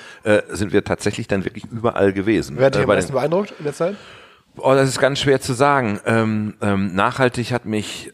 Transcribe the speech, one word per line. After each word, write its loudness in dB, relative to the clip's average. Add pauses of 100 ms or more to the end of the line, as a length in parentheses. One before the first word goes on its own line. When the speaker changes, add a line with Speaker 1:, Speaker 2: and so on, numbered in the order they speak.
(240)
Speaker 1:
A, 0
äh, 6
sind -4
wir 4
tatsächlich -4
dann -2
wirklich -8
überall 0
gewesen. 0
Speaker 2:
Wer 4
hat 2
dich 2
Speaker 1:
Äh, 2
Speaker 2:
am 2
Speaker 1:
bei 4
Speaker 2:
meisten -2
Speaker 1:
den -2
Speaker 2:
beeindruckt -2
in -10
der -6
Zeit? -4 (640)
Speaker 1:
Oh, 2
das 4
ist -6
ganz 0
schwer 2
zu -6
sagen. 2
Ähm, 0
ähm, 0
nachhaltig 0
hat -4
mich, -6